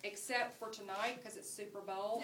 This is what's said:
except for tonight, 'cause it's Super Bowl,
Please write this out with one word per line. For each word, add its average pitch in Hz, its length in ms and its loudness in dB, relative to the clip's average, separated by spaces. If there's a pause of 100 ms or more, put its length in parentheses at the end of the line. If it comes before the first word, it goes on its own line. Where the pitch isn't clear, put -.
except 240 560 2
for 226 100 -2
tonight, 208 540 0
'cause 202 140 -8
it's - 120 -6
Super 202 320 -4
Bowl, 202 420 2